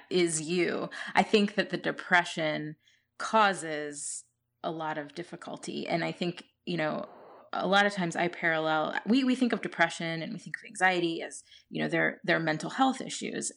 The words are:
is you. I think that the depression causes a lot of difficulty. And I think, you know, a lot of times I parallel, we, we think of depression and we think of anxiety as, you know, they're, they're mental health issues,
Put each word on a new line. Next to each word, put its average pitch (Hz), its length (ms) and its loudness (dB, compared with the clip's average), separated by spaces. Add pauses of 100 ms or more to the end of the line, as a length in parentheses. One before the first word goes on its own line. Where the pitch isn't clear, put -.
is 170 320 2
you. 165 480 0 (260)
I 190 80 6
think 202 320 4
that 185 140 0
the 180 80 -2
depression 156 960 0 (420)
causes 156 1080 0 (400)
a 175 60 -2
lot 156 260 -4
of 143 160 -10
difficulty. 160 760 -10
And 165 180 0
I 165 80 -4
think, 175 320 -4 (200)
you 175 120 -4
know, 151 280 -2 (460)
a - 160 -2
lot 202 180 6
of 202 80 2
times 175 220 -2
I 175 140 0
parallel, 156 680 0 (100)
we, 254 200 4
we 254 100 4
think 247 160 2
of 220 100 0
depression 165 640 0
and - 80 -8
we 170 80 -8
think - 180 -16
of - 80 -14
anxiety 175 560 2
as, - 220 -12 (260)
you 156 140 -4
know, 156 60 0
they're, 160 340 2
they're 165 160 4
mental 160 300 -2
health - 320 2
issues, - 560 -6